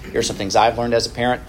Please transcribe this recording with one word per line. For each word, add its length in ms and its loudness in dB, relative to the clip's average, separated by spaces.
Here's 140 0
some 100 -4
things 200 -2
I've 220 4
learned 160 0
as 120 2
a 40 -6
parent." 380 -2